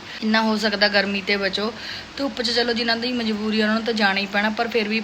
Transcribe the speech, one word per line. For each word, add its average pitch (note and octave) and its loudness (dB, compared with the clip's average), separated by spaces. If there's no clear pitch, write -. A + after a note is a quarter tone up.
ਇੰਨਾ A3 4
ਹੋ A3 4
ਸਕਦਾ G#3 2
ਗਰਮੀ G3+ 2
ਤੇ G3+ 0
ਬਚੋ, G3+ -2
ਧੁੱਪ C4+ -4
'ਚ A#3 -2
ਚਲੋ A#3+ 0
ਜਿਨ੍ਹਾਂ A#3 0
ਦੀ A#3+ -2
ਮਜਬੂਰੀ A3 0
ਆ - 4
ਉਹਨਾਂ G#3+ 2
ਨੂੰ A3+ 0
ਤਾਂ A#3+ 0
ਜਾਣਾ G3+ 2
ਹੀ G3+ -2
ਪੈਣਾ, G3+ 0
ਪਰ A#3 -2
ਫਿਰ A3+ 0
ਵੀ A3 0